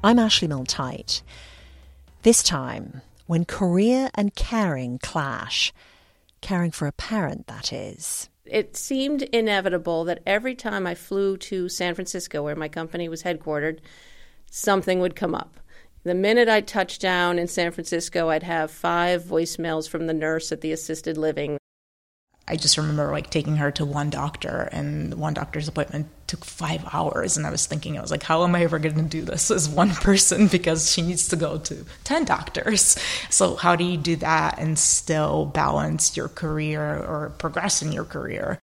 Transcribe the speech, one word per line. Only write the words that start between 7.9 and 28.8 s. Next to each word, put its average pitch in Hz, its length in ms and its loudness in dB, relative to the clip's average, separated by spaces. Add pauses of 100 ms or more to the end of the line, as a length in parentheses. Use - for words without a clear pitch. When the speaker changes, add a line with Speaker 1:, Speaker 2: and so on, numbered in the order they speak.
Speaker 2:
It - 320 -2
seemed 269 460 -2
inevitable 185 840 0
that 170 220 -2
every 226 300 0
time 202 300 -4
I 175 80 -2
flew 196 440 -2
to 180 320 -4
San 175 260 -2
Francisco, 175 480 -6
where 151 100 -2
my 156 140 -6
company 165 400 -6
was 165 160 -8
headquartered, 156 560 -2 (720)
something 185 480 2
would 180 160 0
come - 180 -2
up. - 240 -8 (460)
The 175 100 -2
minute 220 360 4
I 214 100 6
touched 202 400 -2
down 175 400 2
in 175 80 -2
San 170 240 0
Francisco, 170 560 -2
I'd 160 160 2
have 160 280 -2
five 175 520 0
voicemails 165 640 -2
from 165 200 -4
the 160 60 0
nurse 160 380 0
at 160 80 -4
the 156 140 -2
assisted 160 440 -6
living. 147 400 -2 (880)
Speaker 3:
I 160 120 -4
just - 200 4
remember, 151 320 0
like, 147 200 -4
taking 151 260 0
her 143 160 2
to 147 140 -2
one 143 240 -2
doctor, 147 640 -4
and 151 400 -4
one 156 200 -2
doctor's 151 360 -4
appointment 151 380 -4 (200)
took - 160 -8
five 160 480 -6
hours, - 460 0
and 151 100 -2
I - 20 -2
was - 160 0
thinking, 151 320 -6
I - 40 -8
was - 100 -6
like, - 120 -2
"How 165 200 4
am 175 100 6
I 175 100 4
ever 165 160 2
gonna 156 240 0